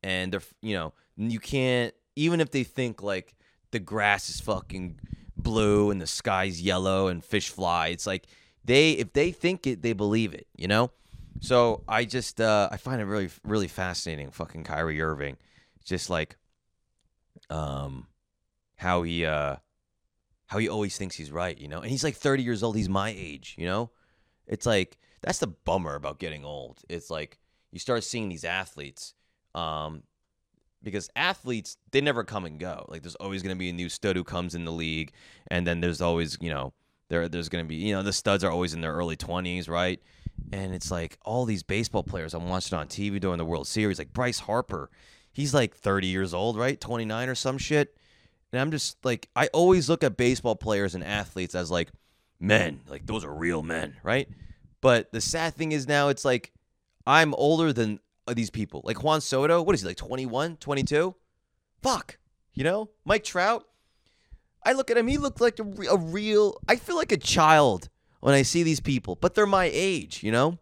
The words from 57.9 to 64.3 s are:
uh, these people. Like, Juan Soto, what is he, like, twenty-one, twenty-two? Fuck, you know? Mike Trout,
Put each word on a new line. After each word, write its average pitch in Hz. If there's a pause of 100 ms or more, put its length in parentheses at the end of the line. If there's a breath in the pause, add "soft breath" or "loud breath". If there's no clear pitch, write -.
uh, 120
these 113
people. 98
Like, 110
Juan 156
Soto, 151
what 185
is 127
he, 92
like, 90
twenty-one, 131
twenty-two? 147 (680)
Fuck, - (340)
you 131
know? 202 (140)
Mike 208
Trout, 196 (960)